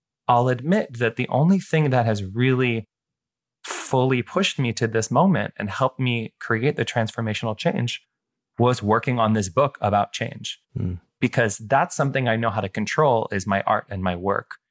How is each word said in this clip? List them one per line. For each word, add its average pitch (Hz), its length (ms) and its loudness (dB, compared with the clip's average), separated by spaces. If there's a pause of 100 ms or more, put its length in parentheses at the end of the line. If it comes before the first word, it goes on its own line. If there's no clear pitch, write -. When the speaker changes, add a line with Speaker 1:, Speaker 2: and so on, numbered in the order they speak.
(280)
Speaker 1:
I'll 123 200 4
admit 127 500 0
that 113 160 0
the - 140 -4
only 175 320 4
thing 156 300 0
that 127 140 2
has 101 200 0
really 120 640 0 (720)
fully 127 600 0
pushed - 360 -2
me 123 140 0
to 117 160 -2
this 113 200 -2
moment 143 480 2
and 104 140 -6
helped 131 300 -2
me 120 400 -2
create 113 340 -2
the 117 100 -4
transformational 110 720 -4
change - 460 -4 (560)
was 120 240 2
working 117 380 2
on 110 140 4
this 101 140 0
book 135 320 0
about 104 320 2
change. - 460 -10 (180)
Speaker 2:
Hmm. 95 180 -4 (260)
Speaker 1:
Because 120 380 2
that's 135 360 0
something 135 320 -2
I 110 80 2
know 113 160 0
how 104 100 -2
to 98 80 -4
control 117 600 0
is 98 160 -4
my 98 220 0
art 107 200 0
and 95 140 -6
my 90 140 0
work. 95 400 -4 (140)